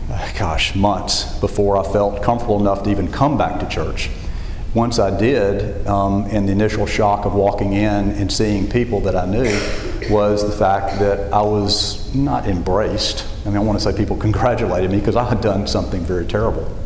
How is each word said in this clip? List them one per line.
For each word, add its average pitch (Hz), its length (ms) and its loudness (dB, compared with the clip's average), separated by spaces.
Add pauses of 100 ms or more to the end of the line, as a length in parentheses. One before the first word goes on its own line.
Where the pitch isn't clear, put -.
(120)
uh, - 260 -4
gosh, 82 380 -2
months 98 640 0
before 101 380 0
I 95 60 2
felt 101 380 0
comfortable 117 380 0
enough 98 240 0
to 104 60 -2
even 92 220 0
come 139 260 0
back 85 220 -2
to - 80 -4
church, - 420 -4 (640)
once 113 260 0
I 98 180 2
did, 104 680 0
um, 101 420 0
and 104 200 0
the - 20 2
initial 104 340 2
shock 101 400 2
of 95 80 0
walking 101 400 2
in 101 380 2
and 101 200 -2
seeing 104 360 0
people 113 340 0
that 92 140 0
I 90 100 0
knew 104 320 0 (520)
was 104 360 2
the 104 60 -2
fact 98 480 0
that 101 340 0
I 104 80 4
was 104 720 0
not 135 320 0
embraced. 98 800 0 (220)
I 104 40 -2
mean, 101 80 0
I 104 40 2
wanna 107 180 2
say 98 140 0
people 101 240 0
congratulated 101 760 2
me 98 80 2
'cause 107 160 0
I 120 80 4
had 117 160 0
done 101 260 0
something 92 360 -2
very 87 240 -2
terrible, 107 400 0 (200)